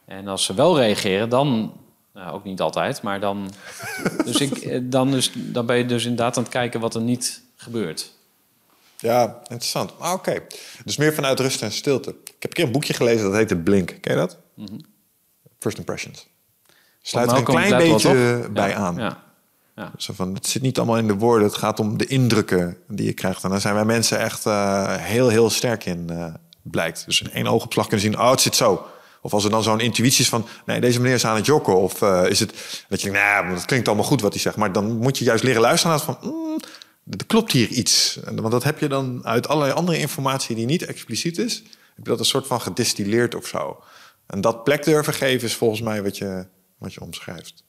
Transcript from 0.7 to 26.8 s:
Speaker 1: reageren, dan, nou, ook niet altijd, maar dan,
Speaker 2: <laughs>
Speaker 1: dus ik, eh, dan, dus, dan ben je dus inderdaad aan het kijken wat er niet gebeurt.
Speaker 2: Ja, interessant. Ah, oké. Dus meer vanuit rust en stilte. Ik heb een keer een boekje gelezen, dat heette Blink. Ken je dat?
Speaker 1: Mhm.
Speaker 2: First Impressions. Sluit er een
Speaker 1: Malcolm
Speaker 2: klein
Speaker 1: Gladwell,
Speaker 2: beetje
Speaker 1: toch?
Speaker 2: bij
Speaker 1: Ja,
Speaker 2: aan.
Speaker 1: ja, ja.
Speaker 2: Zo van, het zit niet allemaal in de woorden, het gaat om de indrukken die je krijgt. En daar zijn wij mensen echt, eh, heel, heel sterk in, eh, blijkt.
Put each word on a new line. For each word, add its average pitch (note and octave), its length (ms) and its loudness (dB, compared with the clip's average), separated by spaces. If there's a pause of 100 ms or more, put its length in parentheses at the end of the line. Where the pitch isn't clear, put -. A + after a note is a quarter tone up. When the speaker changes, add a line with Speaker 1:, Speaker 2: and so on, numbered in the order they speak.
Speaker 1:
reageren, G#2+ 520 2
dan, B2 440 2 (400)
nou, F2+ 220 -14
ook G2+ 80 -12
niet F#2+ 180 -6
altijd, E2+ 400 -2
maar G2+ 180 -4
dan, G2+ 300 -4 (340)
Speaker 2:
<laughs> - 420 -4
Speaker 1:
dus - 120 -2
ik, C3+ 200 -2
eh, - 260 -6
dan, C3 280 2
dus, C3 240 0
dan A#2 300 -4
ben B2 120 2
je B2 80 2
dus A#2+ 180 0
inderdaad A#2+ 340 0
aan B2 60 0
het - 80 -12
kijken A#2+ 280 -2
wat A2+ 160 -2
er A2+ 60 -2
niet A#2+ 400 -4 (140)
gebeurt. G#2 580 -8 (840)
Speaker 2:
Ja, A#2 440 2
interessant. A#2+ 580 -6
Ah, E3+ 140 -2
oké. E3 260 -4 (460)
Dus G#2 120 -6
meer D3+ 160 4
vanuit C3+ 260 0
rust C3 220 0
en G#2+ 100 -4
stilte. - 380 -2
Ik - 80 -10 (220)
heb - 40 -12
een - 60 -4
keer F3 160 0
een A#2+ 60 0
boekje C#3+ 220 0
gelezen, A#2 320 2
dat F#2+ 80 0
heette G#2 240 2
Blink. F2+ 440 2
Ken - 120 -4
je C#3 60 2
dat? F3 180 -2 (160)
Speaker 1:
Mhm. G#2+ 260 -14 (800)
Speaker 2:
First - 180 -4
Impressions. - 500 -10 (720)
Sluit A#2+ 300 0
er B2+ 60 6
een B2+ 60 4
Speaker 1:
Malcolm - 140 4 (100)
Speaker 2:
klein - 220 6
Speaker 1:
Gladwell, A#2+ 240 6
Speaker 2:
beetje A#2+ 300 4
Speaker 1:
toch? G#2 80 -10
Speaker 2:
bij G#2 180 0
Speaker 1:
Ja, F#2+ 60 -2
Speaker 2:
aan. G2 200 -2
Speaker 1:
ja, G2 280 -6 (520)
ja. G#2 220 -12
Speaker 2:
Zo - 160 -8
van, F#2+ 200 -4
het - 140 -8
zit A#2+ 140 -4
niet C3 160 -2
allemaal A#2 200 2
in A2+ 100 0
de G#2 80 2
woorden, A2 320 4
het G2+ 100 -4
gaat G#2+ 220 -2
om A2 180 -2
de G#2 80 0
indrukken G#2 720 2 (100)
die G#2+ 180 -4
je G#2 80 0
krijgt. - 300 -4
En F#2 60 -2
daar G2 120 0
zijn G#2 140 0
wij G#2+ 100 2
mensen A2+ 340 2
echt, - 260 -4
eh, G2 500 0
heel, A2 340 2
heel A2 200 6
sterk A#2 360 -2
in, E2+ 240 -6
eh, E2+ 240 -8 (280)
blijkt. E2 440 -4